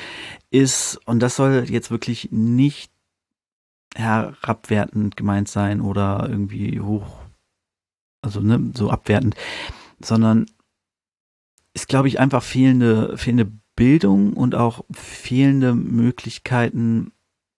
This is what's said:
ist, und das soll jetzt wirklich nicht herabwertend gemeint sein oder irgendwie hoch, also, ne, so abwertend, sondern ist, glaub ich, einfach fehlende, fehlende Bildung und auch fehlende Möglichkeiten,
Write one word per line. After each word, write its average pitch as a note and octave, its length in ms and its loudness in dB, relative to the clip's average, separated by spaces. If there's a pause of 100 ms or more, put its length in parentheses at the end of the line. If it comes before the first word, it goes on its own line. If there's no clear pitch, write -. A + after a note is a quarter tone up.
(500)
ist, - 560 0
und A#2 140 0
das B2 160 0
soll C3+ 320 2
jetzt A#2 220 -4
wirklich A#2 400 -8
nicht A#2+ 640 0 (1000)
herabwertend A2 1200 -2
gemeint G2+ 320 0
sein G2+ 320 -2
oder G2+ 480 -2
irgendwie G#2 520 -4
hoch, G2+ 380 -6 (1040)
also, G#2 180 -6
ne, A2+ 340 2
so G#2+ 160 -2
abwertend, - 460 0 (640)
sondern A2+ 460 2 (1300)
ist, - 140 -14
glaub C3+ 180 2
ich, C3 140 0
einfach C3 220 2
fehlende, B2 720 2
fehlende A#2 360 0 (220)
Bildung D#3+ 580 4
und - 220 0
auch A#2 360 -2
fehlende C3 840 0
Möglichkeiten, A#2 1400 -2 (460)